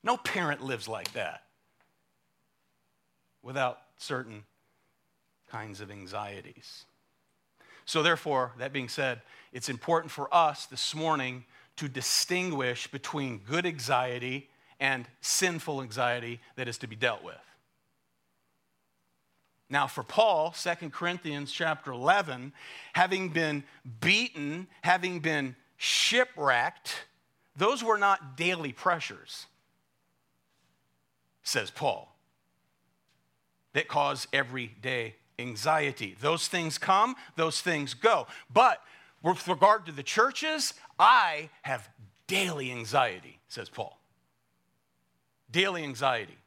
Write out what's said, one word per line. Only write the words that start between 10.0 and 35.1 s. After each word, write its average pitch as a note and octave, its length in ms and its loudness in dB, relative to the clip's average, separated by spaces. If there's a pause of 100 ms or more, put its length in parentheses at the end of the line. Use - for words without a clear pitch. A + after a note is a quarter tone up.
for - 240 -6
us D#3 320 4
this - 280 -6
morning C3+ 500 -2 (320)
to D3+ 120 -6
distinguish C3+ 1000 -2
between C3+ 500 -6
good C#3 260 -2
anxiety B2+ 840 -2 (300)
and C3 260 0 (140)
sinful D#3+ 600 -2
anxiety A#2+ 600 -2 (160)
that B2+ 120 -6
is A#2 100 -8
to C3+ 80 -10
be A2 100 -12
dealt A2+ 260 0
with. E2 140 -14 (2250)
Now, C#3 180 2
for C#3 160 -6
Paul, E3+ 500 4
Second E3+ 400 -4
Corinthians E3 580 -4
chapter D#3 420 -4
eleven, C#3 600 2 (400)
having F#3 380 4
been D3+ 340 0 (360)
beaten, F3 680 0 (160)
having F3+ 380 2
been D3 360 0 (220)
shipwrecked, - 1300 2 (500)
those A3+ 260 2
were A3+ 140 4
not F#3+ 400 2
daily E3 380 -2
pressures, - 720 -4 (2000)
says A2 280 -2
Paul, - 440 -4 (1600)
that D#3 160 0
cause C#3+ 420 -2
everyday B2 840 -4 (240)